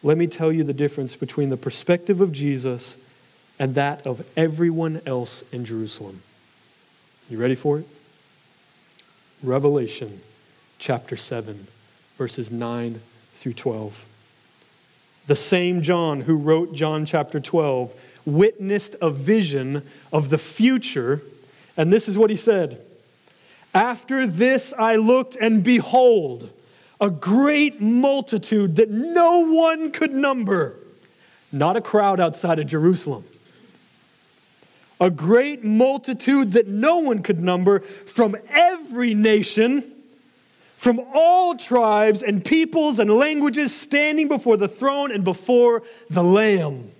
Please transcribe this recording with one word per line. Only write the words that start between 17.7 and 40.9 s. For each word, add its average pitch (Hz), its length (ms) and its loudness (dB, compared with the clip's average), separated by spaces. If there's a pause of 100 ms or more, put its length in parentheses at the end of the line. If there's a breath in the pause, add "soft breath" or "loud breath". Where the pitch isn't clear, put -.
witnessed 202 760 0
a 165 100 0
vision 143 720 -2 (300 loud breath)
of 147 180 -2
the 151 80 2
future, 151 840 -2 (540 soft breath)
and 165 160 2
this 220 160 0
is 196 100 -4
what 220 120 4
he 214 60 -4
said. 170 440 0 (960 soft breath)
"After 247 520 0
this 247 520 0
I 220 180 2
looked, 247 440 2
and 220 240 2
behold, 208 840 2 (500 soft breath)
a 202 80 2
great 277 720 2
multitude 220 960 0
that 214 140 4
no 339 480 2
one 320 520 2
could 302 220 -2
number." 233 640 -2 (760 soft breath)
Not 151 260 0
a 226 40 -2
crowd 202 400 0
outside 165 380 0
of 151 80 -6
Jerusalem. 156 580 0 (1700 soft breath)
A 180 120 4
great 233 520 0
multitude 262 880 2
that 220 160 4
no 240 280 2
one 254 260 0
could 180 160 -2
number 180 420 2
from - 540 -2 (140)
every 294 640 0
nation, 220 720 2 (880 soft breath)
from 240 240 0 (140)